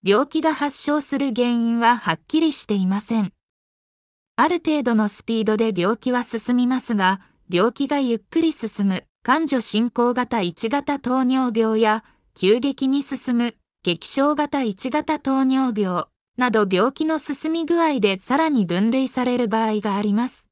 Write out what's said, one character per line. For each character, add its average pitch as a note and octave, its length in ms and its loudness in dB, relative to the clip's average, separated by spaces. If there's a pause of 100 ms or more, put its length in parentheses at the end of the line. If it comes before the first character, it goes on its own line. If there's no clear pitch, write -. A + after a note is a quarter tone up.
病 G#3+ 260 2
気 D#4 140 -2
が D#4 120 2
発 C#4+ 280 -4
症 D4 200 0
す C#4 180 -4
る C4+ 160 -2
原 A#3+ 140 0
因 A#3 300 0
は A#3 180 2
は E3+ 160 -2
っ - 140 -4
き D#4 120 0
り D#4+ 120 2
し - 140 -6
て G#3+ 100 -2
い F#3 120 0
ま G3 140 0
せ A3+ 200 -2
ん。 F#3 120 -4 (1000)
あ C#4 120 2
る E4+ 180 0
程 D4+ 180 0
度 A#3 120 2
の G#3+ 140 2
ス - 160 -16
ピ A3+ 160 -2
ー - 20 0
ド G#3+ 140 2
で A3 180 0
病 F#3+ 220 0
気 B3+ 140 -4
は B3 120 0
進 A#3 320 -4
み B3 100 2
ま B3+ 140 0
す A#3+ 160 -4
が、 F#3+ 240 2 (320)
病 G3 220 2
気 C#4 140 -4
が C#4+ 120 0
ゆ A#3+ 160 0
っ A3 140 -6
く E4 100 0
り D#4+ 140 2
進 G#3 340 -4
む、 F#3+ 180 -2 (180)
感 D#4 220 0
除 C4 140 0
進 A3 300 -2
行 A#3+ 240 0
型 A#3+ 280 -2
一 F3+ 280 -4
型 C#4+ 300 -2
糖 B3+ 240 0
尿 B3+ 340 0
病 A3 240 2
や、 A3 240 2 (280)
急 G#3 260 2
激 C4+ 280 -2
に C#4 160 0
進 B3 340 -4
む、 A#3 180 -2 (280)
激 F3 240 -4
症 C#4+ 280 0
型 C#4+ 280 -2
一 A3 260 -4
型 D4+ 300 -2
糖 C4+ 240 0
尿 C4 360 0
病 F3+ 260 -2 (320)
な B3 120 0
ど G#3+ 200 2
病 G3 220 2
気 D#4 140 -4
の D#4 140 0
進 D#4 320 -6
み E4 140 -2
具 E4+ 160 2
合 D4+ 180 2
で G3 200 2
さ C4+ 180 -2
ら D#4+ 120 2
に A#3 160 2
分 F#3 260 0
類 C4 160 0
さ B3+ 160 -4
れ B3 140 0
る B3 100 0
場 A3 180 0
合 G#3+ 120 0
が G3+ 180 -2
あ G#3 60 -2
り G3+ 120 0
ま A#3+ 160 0
す。 - 220 -20